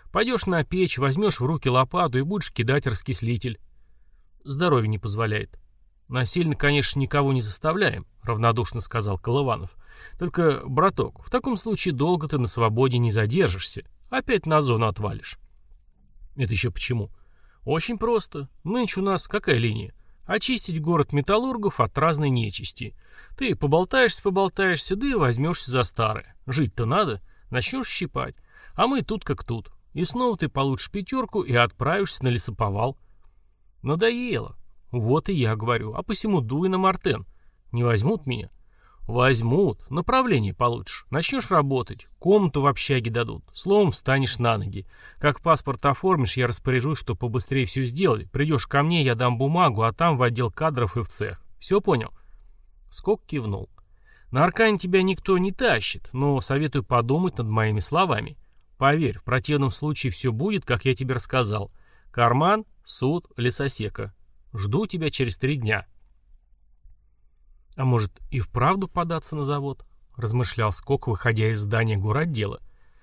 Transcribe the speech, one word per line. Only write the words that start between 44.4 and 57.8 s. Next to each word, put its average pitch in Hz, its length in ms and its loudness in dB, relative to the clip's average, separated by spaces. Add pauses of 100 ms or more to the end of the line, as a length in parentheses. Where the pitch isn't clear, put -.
ноги. 98 300 -8 (320)
Как 147 220 2
паспорт 143 440 2
оформишь, 143 520 2
я 123 100 2
распоряжусь, 127 500 0
чтоб - 220 -6
побыстрее 123 460 -2
все 135 180 -4
сделали. 127 420 0
Придешь 147 400 0
ко 143 160 2
мне, 165 220 2
я 127 100 2
дам 123 240 0
бумагу, 139 460 2
а 113 100 2
там 165 240 2
в 127 60 2
отдел 120 260 0
кадров 127 480 0
и 117 60 0
в - 40 -6
цех. 101 320 -8 (200)
Все 196 220 2
понял?» 143 300 0 (800)
Скок - 360 -2
кивнул. 113 440 -6 (640)
«На 135 120 4
Аркане 208 360 4
тебя 185 240 2
никто 190 340 2
не 185 140 0
тащит, 160 640 -2
но 135 280 0
советую 139 420 -2
подумать 135 540 0
над 117 100 -2
моими 107 320 0
словами. 151 580 0 (400)